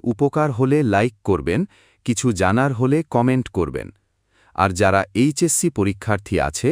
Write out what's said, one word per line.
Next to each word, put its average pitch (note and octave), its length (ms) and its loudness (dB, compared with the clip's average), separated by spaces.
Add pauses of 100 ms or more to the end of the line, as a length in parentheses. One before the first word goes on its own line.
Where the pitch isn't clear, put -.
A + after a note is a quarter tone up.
উপকার C#3+ 460 0
হলে C3 320 0
লাইক G#2+ 320 2 (100)
করবেন, F2 360 0 (460)
কিছু B2 260 -2
জানার G#2 400 2
হলে C3 260 0 (160)
কমেন্ট B2+ 340 0
করবেন। C2 400 -4 (680)
আর G2 140 2 (100)
যারা F#2+ 200 4 (140)
এইচএসসি D3+ 560 0
পরীক্ষার্থী G2+ 720 -2
আছে, D2+ 320 -2